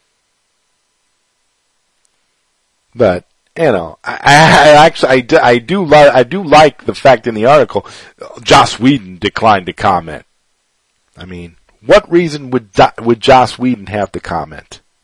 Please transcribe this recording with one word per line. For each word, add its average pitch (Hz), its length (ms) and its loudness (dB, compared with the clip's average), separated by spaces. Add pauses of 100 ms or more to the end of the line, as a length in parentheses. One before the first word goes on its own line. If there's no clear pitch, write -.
(3000)
But, 95 300 -2 (320)
you 165 80 -4
know, 90 400 -4
I, - 80 -10
I, 147 560 2
I 151 160 6
actually, 160 260 -2
I 131 80 2
do, 123 200 -2
I 123 180 2
do 165 260 -6
li-, 151 140 2
I 139 260 4
do 147 180 -8
like 151 440 2
the 104 100 -8
fact 127 320 0
in 117 80 -8
the 107 120 -2
article, 131 380 0 (560)
Joss - 380 2
Whedon 110 380 -2
declined 101 480 -2
to 85 80 -10
comment. 82 520 -4 (920)
I 87 80 -20
mean, 87 320 -20 (280)
what 127 240 0
reason 151 420 -4
would 117 200 -6
Do-, 131 300 -2
would 117 180 -2
Joss 127 400 2
Whedon 120 280 -6
have 101 260 -8
to - 80 -12
comment - 580 -14 (240)